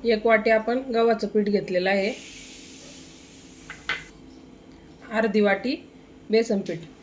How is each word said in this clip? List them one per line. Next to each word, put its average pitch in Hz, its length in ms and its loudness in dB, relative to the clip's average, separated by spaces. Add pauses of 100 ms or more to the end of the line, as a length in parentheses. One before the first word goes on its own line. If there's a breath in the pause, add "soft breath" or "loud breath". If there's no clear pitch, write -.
एक 220 220 2
वाटी 220 240 4
आपण 226 280 2
गव्हाचं 233 500 0
पीठ 214 160 2
घेतलेलं 190 460 0
आहे, 202 240 0 (3000)
अर्धी 214 280 2
वाटी 202 500 0 (400)
बेसन 220 300 2
पीठ 170 180 -6 (240)